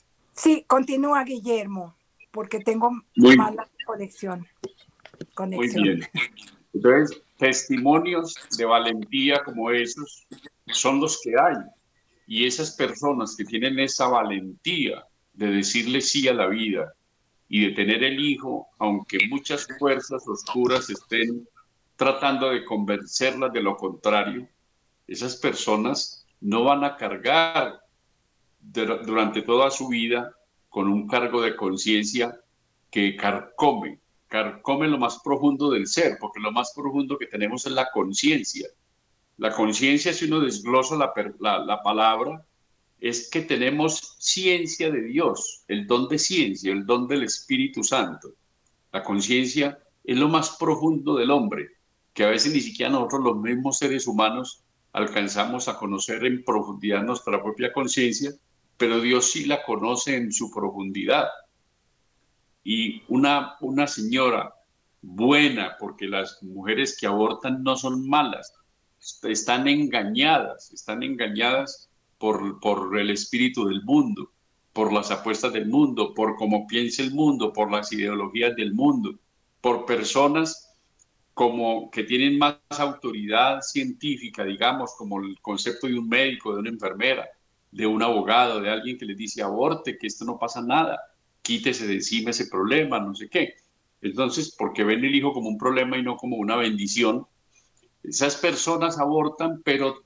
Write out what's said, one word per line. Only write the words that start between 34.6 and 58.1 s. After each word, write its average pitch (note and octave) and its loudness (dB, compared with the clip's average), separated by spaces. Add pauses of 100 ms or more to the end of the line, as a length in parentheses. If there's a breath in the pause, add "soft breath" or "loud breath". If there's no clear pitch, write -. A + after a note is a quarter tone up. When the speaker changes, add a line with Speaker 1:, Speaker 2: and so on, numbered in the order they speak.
Speaker 2:
lo D3 2
más A#2+ -2
profundo C#3+ 2
del G2+ 2
ser, - 0
porque G#2+ -10
lo G#2+ -4
más A#2+ -2
profundo C#3 -2
que C#3+ -8
tenemos G#2+ -4
es C3+ -4
la C3 0
conciencia. G#2+ 0 (680)
La A2 0
conciencia, C3+ 2
si D#3+ -2
uno D#3 2
desglosa B2+ 0
la C#3+ 0
per-, G#2 -4
la, G2+ 2
la F#2+ -4
palabra, A2+ 2 (580)
es A#2 -6
que E3 0
tenemos D3 0
ciencia E3+ 0
de C3 0
Dios, B2 -2
el G2+ -4
don B2 2
de D#3 0
ciencia, G#2+ 0
el G2 -2
don B2 0
del C#3 0
Espíritu C3 -2
Santo. G2+ -2 (580)
La F#2+ -4
conciencia B2+ 0 (260)
es B2 0
lo D3 4
más D#3 0
profundo D3+ 2
del B2 2
hombre, A2 2 (440)
que G#2+ 2
a G#2 6
veces A#2 2
ni C#3+ 2
siquiera A#2 -4
nosotros C3+ 0
los A#2+ 2
mismos B2 -2
seres C3 -2
humanos A2+ -2 (300)
alcanzamos G#2 -2
a A#2 -6
conocer G#2+ -4
en B2+ 0
profundidad G#2 -2
nuestra A2+ -2
propia A#2 -4
conciencia, B2+ 0 (440)